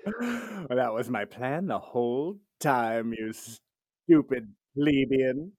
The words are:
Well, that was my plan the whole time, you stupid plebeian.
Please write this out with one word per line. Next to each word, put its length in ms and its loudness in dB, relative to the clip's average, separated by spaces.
Well, 720 -4
that 160 2
was 160 -4
my 160 -2
plan 420 -4
the 120 -2
whole 600 -2
time, 520 2
you 200 -6
stupid 1200 0
plebeian. 840 2